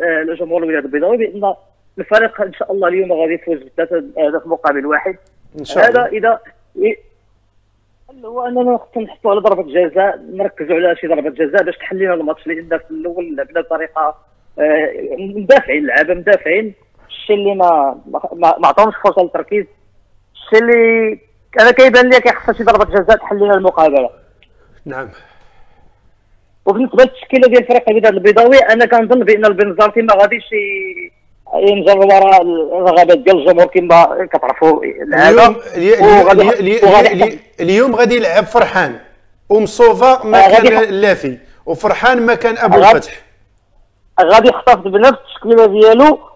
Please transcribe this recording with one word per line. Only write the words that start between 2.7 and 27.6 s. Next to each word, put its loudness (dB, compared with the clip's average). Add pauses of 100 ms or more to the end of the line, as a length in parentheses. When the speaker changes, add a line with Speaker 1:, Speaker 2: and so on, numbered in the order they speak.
Speaker 1:
الله -4
اليوم -4
غادي -4
يفوز -8
بثلاثة -8
أهداف -6
مقابل -6
واحد. -6 (420)
Speaker 2:
إن -16
شاء -2
Speaker 1:
هذا 0
Speaker 2:
الله. -8
Speaker 1:
إذا -2 (380)
إي-، -4 (1300)
هو -10
أننا -2
خصنا -12
نحطوا -6
على 0
ضربة -2
جزاء، -4 (120)
نركزوا -8
على -2
شي -10
ضربة -4
جزاء -4
باش -8
تحل -12
لنا -4
الماتش، -8
لأن -12
في -8
الأول -12
لعبنا -8
بطريقة، -8 (440)
آه، -2 (300)
مدافعين، -2
لعابة -2
مدافعين، -4 (340)
الشيء -6
اللي -4
ما، 0 (120)
ما، -10 (120)
ما، 0
ما 0
عطاهمش 0 (100)
فرصة 0
للتركيز، -6 (680)
الشيء 0
اللي 0 (420)
أنا 6
كيبان 4
لي 4
كيخصها -2
شي -8
ضربة 2
جزاء 0
تحل -10
لنا 0
المقابلة. 0 (760)
Speaker 2:
نعم. -14 (1600)
Speaker 1:
وبالنسبة 0
للتشكيلة 0
ديال 2